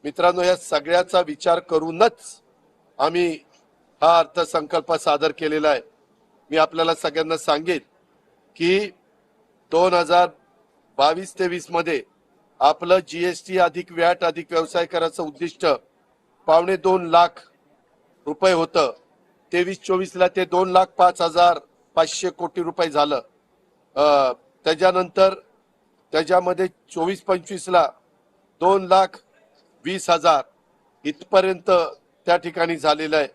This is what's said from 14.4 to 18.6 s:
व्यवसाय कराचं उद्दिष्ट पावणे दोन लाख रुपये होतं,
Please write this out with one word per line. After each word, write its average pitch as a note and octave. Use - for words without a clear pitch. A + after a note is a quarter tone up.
व्यवसाय E3
कराचं E3
उद्दिष्ट D#3+
पावणे F3
दोन F#3
लाख E3+
रुपये F3+
होतं, D#3+